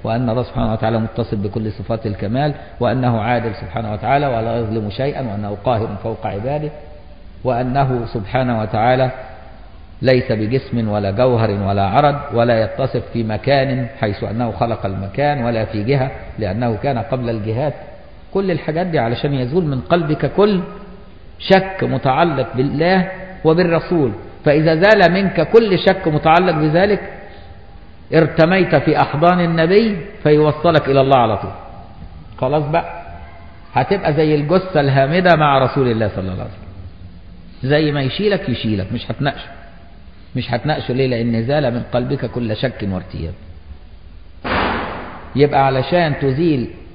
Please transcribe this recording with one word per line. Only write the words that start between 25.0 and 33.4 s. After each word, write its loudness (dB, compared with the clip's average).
منك 0
كل 6
شك 2
متعلق 4
بذلك 2
ارتميت 4
في 4
أحضان 4
النبي 4
فيوصلك 4
إلى 6
الله 6
على 4
طول. -8
خلاص 0
بقى، -2